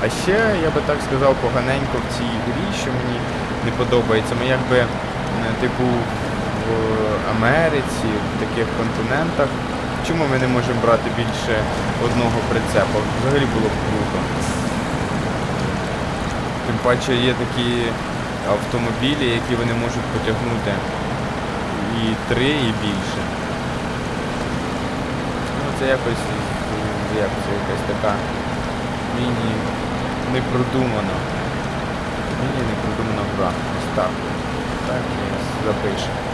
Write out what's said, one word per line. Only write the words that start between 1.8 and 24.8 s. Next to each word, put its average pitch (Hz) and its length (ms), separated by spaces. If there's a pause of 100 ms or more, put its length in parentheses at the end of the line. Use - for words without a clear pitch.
в - 120
цій 120 200 (120)
грі, 143 200 (160)
що 139 60 (100)
мені 123 200 (480)
не 117 120
подобається. 113 600
Ми 123 60 (100)
якби, 123 220
е, 120 80 (720)
типу, 127 260 (760)
в 113 40 (680)
Америці, 131 760 (220)
в - 20 (100)
таких 113 240 (120)
континентах. 131 720 (580)
Чому 160 160 (100)
ми 131 60
не 127 180
можемо 120 280
брати 117 320
більше 113 380 (520)
одного 117 320 (120)
прицепа? 107 480 (180)
Взагалі 135 380
було 110 180
б - 20 (100)
круто. 104 340 (2500)
Тим 113 180
паче 123 280 (180)
є - 20 (120)
такі 120 240 (840)
автомобілі, 117 720 (120)
які 120 220
вони 117 140 (100)
можуть 117 280
потягнути 110 600 (1300)
і - 20 (260)
три, 123 220 (180)
і - 20 (120)
більше. 98 380 (2500)